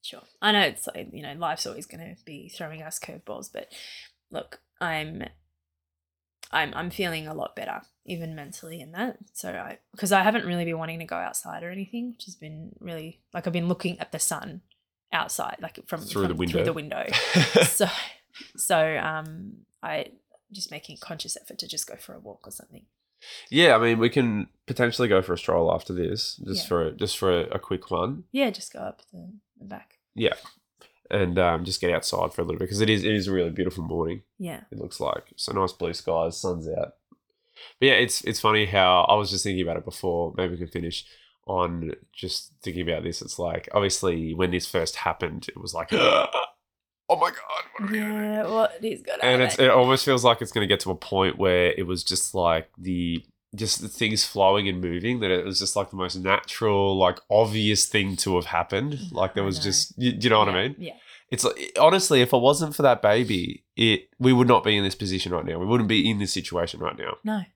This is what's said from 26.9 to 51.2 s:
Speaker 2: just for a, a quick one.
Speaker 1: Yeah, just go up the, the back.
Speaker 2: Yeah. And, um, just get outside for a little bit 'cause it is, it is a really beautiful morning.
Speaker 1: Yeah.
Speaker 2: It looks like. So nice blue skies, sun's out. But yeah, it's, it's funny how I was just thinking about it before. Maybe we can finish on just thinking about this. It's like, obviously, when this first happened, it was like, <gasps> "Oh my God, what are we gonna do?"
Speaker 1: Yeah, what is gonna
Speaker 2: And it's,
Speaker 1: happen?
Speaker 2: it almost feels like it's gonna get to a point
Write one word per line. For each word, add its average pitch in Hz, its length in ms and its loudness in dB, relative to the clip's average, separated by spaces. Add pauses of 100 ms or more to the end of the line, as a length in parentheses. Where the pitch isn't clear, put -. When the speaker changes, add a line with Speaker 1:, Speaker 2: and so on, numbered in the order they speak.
Speaker 2:
just - 260 -6
for 90 240 2
a, - 140 -4
a 95 40 -4
quick - 320 -6
one. 113 400 -4
Speaker 1:
Yeah, 254 200 0
just - 200 -14
go - 80 -16
up - 220 -12 (100)
the, 180 220 -18 (240)
the - 80 -20
back. - 320 -18 (180)
Speaker 2:
Yeah. 110 200 0 (760)
And, 92 300 0
um, 87 260 4
just 95 160 -4
get 87 100 2
outside 85 420 -2
for - 80 -4
a 85 40 0
little 85 140 -6
bit 92 100 -4
'cause 101 120 -2
it 107 80 4
is, 107 140 2
it 107 100 0
is 98 140 0
a 98 40 -2
really 87 180 0
beautiful 87 340 -4
morning. 85 380 -4 (160)
Speaker 1:
Yeah. - 240 -10 (100)
Speaker 2:
It 110 60 -14
looks - 220 -12
like. - 380 -6
So - 160 -6
nice 95 180 0
blue 85 220 -6
skies, 82 440 -2
sun's 85 300 -4
out. - 280 -6 (840)
But 131 80 4
yeah, 135 60 8
it's, 117 300 2
it's - 180 -4
funny 107 240 4
how 92 440 6
I 104 60 8
was 104 160 0
just 95 120 -4
thinking 92 200 0
about 85 140 -2
it 82 80 -8
before. 85 520 -4
Maybe 90 140 -2
we 87 60 -6
can 85 100 -8
finish 85 380 -8 (420)
on 85 460 -2 (200)
just - 380 -10 (100)
thinking 87 260 -6
about 82 160 -2
this. 85 180 -6
It's - 180 -12
like, 85 340 -4
obviously, 87 600 0
when 90 160 2
this 90 160 -2
first 82 300 -2
happened, - 500 -4
it - 100 -14
was 87 160 -12
like, 82 160 -8
<gasps> - 40 -2
"Oh - 340 4 (840)
my 170 220 2
God, 160 320 -10 (160)
what 202 100 -4
are - 20 -4
we 214 80 -2
gonna 214 200 -4
do?" - 20 -4
Speaker 1:
Yeah, 214 280 -2
what 220 340 0
is - 180 -4
gonna - 220 -6
Speaker 2:
And 127 180 4
it's, 127 120 2
Speaker 1:
happen? 131 140 6
Speaker 2:
it 123 40 8
almost 127 320 6
feels 127 220 2
like 117 160 6
it's 110 100 -6
gonna 104 160 0
get 95 140 4
to 92 100 -4
a 87 40 -2
point 95 420 0